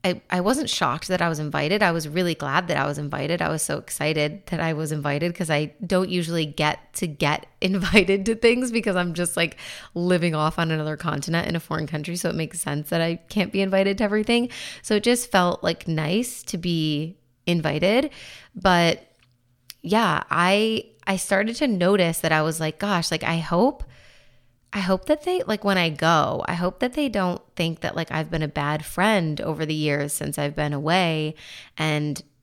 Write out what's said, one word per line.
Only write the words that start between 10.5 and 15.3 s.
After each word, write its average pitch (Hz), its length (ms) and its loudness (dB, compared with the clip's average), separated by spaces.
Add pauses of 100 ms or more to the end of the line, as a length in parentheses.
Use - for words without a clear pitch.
on 165 120 0
another 156 260 -2
continent 160 520 -2
in 170 60 -2
a 165 60 -2
foreign 156 260 -6
country. 165 300 -6
So 175 140 -2
it - 40 -4
makes 160 280 -4
sense 147 260 -4
that 165 140 0
I 170 140 0 (120)
can't - 240 -2
be 190 80 0
invited 196 380 2
to 214 60 2
everything. 226 440 2 (320)
So - 140 0
it 208 80 2
just 240 280 2